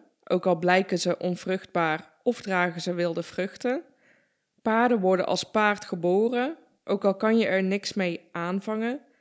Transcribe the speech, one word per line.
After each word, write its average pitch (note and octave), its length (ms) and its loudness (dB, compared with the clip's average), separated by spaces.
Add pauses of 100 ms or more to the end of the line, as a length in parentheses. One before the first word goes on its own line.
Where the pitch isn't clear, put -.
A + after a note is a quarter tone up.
(240)
ook F3+ 220 0
al F3+ 120 4
blijken F3+ 400 2
ze F3 200 -2
onvruchtbaar F3 920 -2 (100)
of A#3+ 180 0
dragen F3+ 400 -2
ze F3 140 -4
wilde E3+ 280 -2
vruchten. A#3+ 600 -4 (800)
Paarden A#3 380 2
worden F#3 260 2
als - 180 0
paard G#3 400 0
geboren, A3+ 720 0 (280)
ook G3+ 200 -2
al G3 120 2
kan A3 220 4
je A3 80 4
er F#3+ 160 2
niks G3 320 -2
mee F3+ 260 -2 (120)
aanvangen. A3 680 -4 (200)